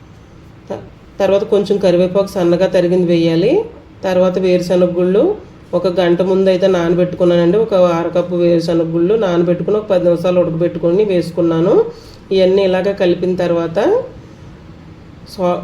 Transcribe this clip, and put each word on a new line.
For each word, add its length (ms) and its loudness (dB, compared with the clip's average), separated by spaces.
త-, 120 -12
తర్వాత 220 2
కొంచెం 220 0
కరివేపాకు 500 0
సన్నగా 400 2
తరిగింది 380 0
వేయాలి. 360 0
తర్వాత 280 0
వేరుశనగ 520 2
గుళ్ళు 260 2
ఒక 80 -2
గంట 220 2
ముందు 220 2
అయితే 240 2
నానబెట్టుకున్నానండి. 880 2
ఒక 80 -6
అరకప్పు 460 -2
వేరుశనగ 500 0
గుళ్ళు 180 2
నానబెట్టుకుని 540 0
ఒక 120 -12
పది 160 2
నిమిషాలు 360 0
ఉడకబెట్టుకొని 680 -2
వేసుకున్నాను. 640 0
ఇవన్నీ 320 2
ఇలాగ 220 0
కలిపిన 320 0
తర్వాత 380 -2
సా-, 320 -2